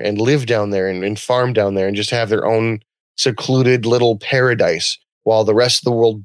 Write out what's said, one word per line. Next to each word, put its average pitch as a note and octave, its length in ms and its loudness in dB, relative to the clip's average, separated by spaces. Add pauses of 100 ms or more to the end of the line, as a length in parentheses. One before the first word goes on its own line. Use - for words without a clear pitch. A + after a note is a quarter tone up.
and G#2 160 -2
live C3 280 0
down G#2 240 0
there F#2+ 180 -2
and, F#2 160 -6
and G#2 120 -4
farm B2 360 -2
down G2+ 220 0
there F#2+ 120 0
and G2+ 80 -2
just G#2 140 -4
have A#2 180 -2
their G#2 180 -2
own A2+ 360 0 (360)
secluded B2 680 0
little A#2 320 2
paradise A2 800 0 (260)
while A2 220 2
the G#2+ 80 2
rest A#2+ 260 2
of - 60 -10
the B2 80 0
world A2+ 320 2